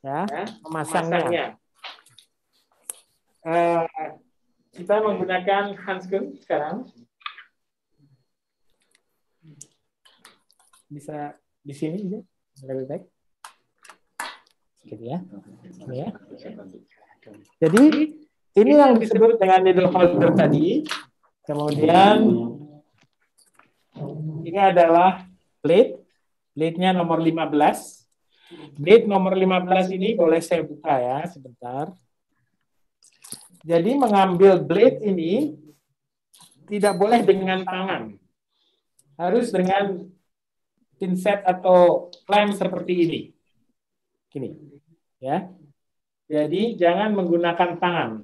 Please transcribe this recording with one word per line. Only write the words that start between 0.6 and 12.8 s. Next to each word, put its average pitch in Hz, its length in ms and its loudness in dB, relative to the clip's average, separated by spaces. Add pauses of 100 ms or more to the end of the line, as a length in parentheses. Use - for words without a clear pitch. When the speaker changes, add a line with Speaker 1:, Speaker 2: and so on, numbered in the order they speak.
Speaker 1:
memasangnya. 165 560 -6
Speaker 2:
memasangnya. 165 280 -4 (2000)
Speaker 1:
Eh, 170 380 0 (920)
kita 202 260 -2
menggunakan 196 800 -4
handskung 185 600 -8
sekarang. 165 440 -8 (4000)
Bisa 147 480 -16 (320)
di 147 80 -18
sini, 160 320 -8
ya? 202 160 -10 (480)
Lebih 131 160 -8